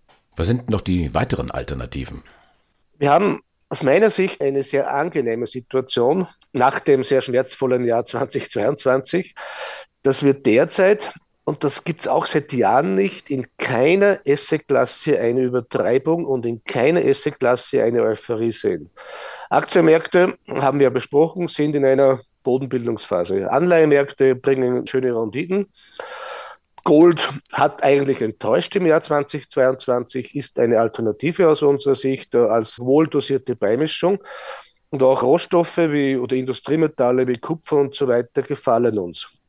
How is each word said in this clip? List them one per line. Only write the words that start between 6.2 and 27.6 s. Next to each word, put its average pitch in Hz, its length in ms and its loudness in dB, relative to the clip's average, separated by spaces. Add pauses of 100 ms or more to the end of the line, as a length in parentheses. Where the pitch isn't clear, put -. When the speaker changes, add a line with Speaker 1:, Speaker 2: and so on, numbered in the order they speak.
Speaker 2:
nach 127 280 2
dem 139 220 2
sehr 131 200 0
schmerzvollen 127 640 -2
Jahr 117 180 0
zwanzig - 460 -6
zweiundzwanzig, 135 840 -2 (680)
dass 135 200 0
wir 139 120 4
derzeit, 170 800 2 (300)
und 151 200 -6
das - 200 -4
gibt's - 240 -6
auch 156 180 0
seit 147 260 -4
Jahren 131 420 2
nicht, 190 360 -2
in 131 160 -6 (100)
keiner 170 720 2
Assetklasse 143 920 0
eine 120 220 0
Übertreibung 127 840 -2
und 131 180 -4
in 117 200 -6
keiner 147 380 0
Assetklasse 127 800 0
eine 117 200 0
Euphorie 110 500 -2
sehen. 87 380 -4 (600)
Aktienmärkte, 165 840 2 (140)
haben 135 320 0
wir 135 80 6
besprochen, 156 580 0
sind 151 300 -2
in 135 80 0
einer 135 360 4 (220)
Bodenbildungsphase. 117 1120 -2
Anleihemärkte 143 800 2
bringen 127 520 0
schöne 127 280 -2
Renditen. 147 520 -4 (1160)
Gold 160 440 6 (240)
hat 147 300 -2